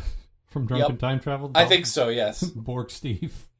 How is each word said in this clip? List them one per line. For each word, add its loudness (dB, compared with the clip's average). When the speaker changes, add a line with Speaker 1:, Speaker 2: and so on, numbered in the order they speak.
Speaker 1:
<laughs> -20
from -4
Drunken 2
Speaker 2:
Yep. -6
Speaker 1:
Time 0
Travel? -4
Speaker 2:
I 8
Speaker 1:
Dalek 4
Speaker 2:
think 4
so, 2
yes. 0
Speaker 1:
<laughs> -4
Borg -6
Steve. -6